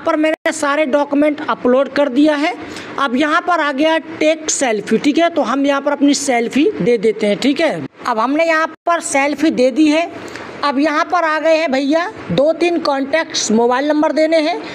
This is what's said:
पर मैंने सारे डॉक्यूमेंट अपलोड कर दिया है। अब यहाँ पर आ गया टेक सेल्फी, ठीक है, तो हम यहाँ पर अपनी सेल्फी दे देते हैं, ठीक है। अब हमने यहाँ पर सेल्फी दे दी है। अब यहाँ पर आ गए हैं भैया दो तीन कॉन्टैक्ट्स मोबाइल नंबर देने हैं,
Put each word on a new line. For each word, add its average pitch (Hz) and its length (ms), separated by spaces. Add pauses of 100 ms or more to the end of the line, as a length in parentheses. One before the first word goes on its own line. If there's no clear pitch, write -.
पर 320 100
मैंने 311 360
सारे 294 340
डॉक्यूमेंट 285 640
अपलोड 254 400
कर 285 200
दिया 294 260
है। 311 180 (460)
अब 269 160
यहाँ 302 260
पर 349 180
आ 294 120
गया 311 260 (220)
टेक 311 300
सेल्फी, 220 480
ठीक 285 200
है, 339 120
तो 330 120
हम 262 240
यहाँ 277 160
पर 285 100
अपनी 285 220
सेल्फी 254 560 (120)
दे 233 160
देते 214 300
हैं, 202 120
ठीक 269 220
है। 180 260 (200)
अब 240 120
हमने 285 260
यहाँ 320 220 (180)
पर 339 140
सेल्फी 294 520
दे 247 200
दी 302 160
है। 320 240 (520)
अब 277 160
यहाँ 311 260
पर 339 180
आ 311 160
गए 320 180
हैं 311 140
भैया 285 380 (220)
दो 269 220
तीन 339 260
कॉन्टैक्ट्स 285 720
मोबाइल 247 360
नंबर 302 240
देने 311 280
हैं, 339 220 (140)